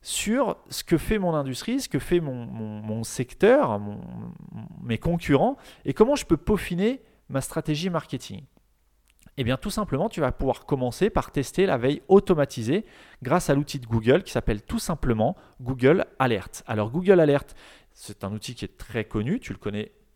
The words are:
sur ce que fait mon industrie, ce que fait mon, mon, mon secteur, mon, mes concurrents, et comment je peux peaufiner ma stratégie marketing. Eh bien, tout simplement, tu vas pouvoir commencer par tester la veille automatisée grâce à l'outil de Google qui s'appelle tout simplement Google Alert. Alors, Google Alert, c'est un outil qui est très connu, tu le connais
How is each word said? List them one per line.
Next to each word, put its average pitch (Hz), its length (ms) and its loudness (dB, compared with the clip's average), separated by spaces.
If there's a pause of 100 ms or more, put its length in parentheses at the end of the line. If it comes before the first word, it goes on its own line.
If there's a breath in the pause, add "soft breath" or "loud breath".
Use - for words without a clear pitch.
sur 233 560 -2 (120)
ce - 140 -10
que 170 140 2
fait 220 200 0
mon 180 160 0
industrie, 147 480 -4
ce - 80 -10
que 147 100 -2
fait 175 200 0
mon, 127 260 -6
mon, 110 360 -10
mon 107 220 -4
secteur, 175 760 2
mon, 104 200 -10 (840)
mes 117 160 -2
concurrents, 170 580 2 (260 loud breath)
et 139 100 -2
comment 254 220 6
je 262 100 -6
peux 160 120 4
peaufiner 208 640 0 (260 soft breath)
ma 135 140 -2
stratégie 160 480 -4
marketing. 143 540 -6 (920)
Eh 135 80 -2
bien, 123 100 2
tout 208 140 -8
simplement, 190 400 -2
tu - 100 -8
vas 131 140 0
pouvoir - 320 -2
commencer 127 440 0
par - 220 -2
tester 143 340 0
la 180 120 0
veille 135 320 0
automatisée 156 760 4 (380 loud breath)
grâce 170 260 2
à 139 60 6
l'outil 147 240 -2
de 120 80 -12
Google 113 360 4
qui - 80 -16
s'appelle 113 300 -2
tout - 160 -6
simplement 123 600 0 (240 soft breath)
Google 131 440 4 (140)
Alert. 117 480 -2
Alors, 107 240 0
Google 185 300 6
Alert, 143 340 2 (380 loud breath)
c'est - 320 -14
un 98 80 -6
outil 107 220 -10
qui 107 100 -10
est - 120 -16
très - 280 -6
connu, 120 340 -2
tu - 140 -10
le - 40 -8
connais 104 360 -8 (220)